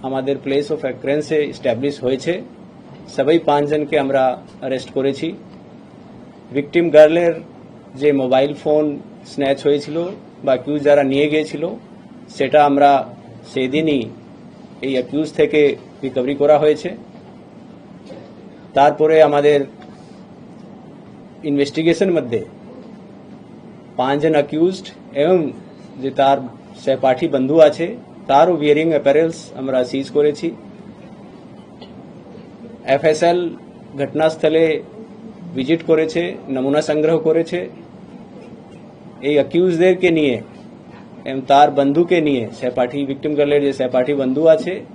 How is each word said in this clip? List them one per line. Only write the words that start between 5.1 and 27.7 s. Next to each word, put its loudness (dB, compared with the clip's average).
ভিকটিম 0
গার্লের 6
যে 0
মোবাইল 2
ফোন -2
স্ন্যাচ -2
হয়েছিল -2
বা 0
অ্যাকিউজ -4
যারা 4
নিয়ে 0
গিয়েছিল, -4
সেটা 4
আমরা 4
সেদিনই -2
এই -6
অ্যাকিউজ -4
থেকে 2
রিকভারি -4
করা 4
হয়েছে. 0
তারপরে 4
আমাদের 4
ইনভেস্টিগেশন 0
মধ্যে -4
পাঁচজন 0
অ্যাকিউজড -2
এবং 0
যে -6
তার 2
সহপাঠী 0
বন্ধু 0
আছে, 4